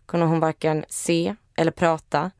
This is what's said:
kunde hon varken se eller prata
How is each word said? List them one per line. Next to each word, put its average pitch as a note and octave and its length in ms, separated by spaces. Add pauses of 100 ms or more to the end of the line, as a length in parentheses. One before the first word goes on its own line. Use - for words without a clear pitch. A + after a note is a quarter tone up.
kunde E3+ 200
hon D#3+ 140
varken D#3 500
se E3+ 460 (200)
eller E3 160
prata E3 680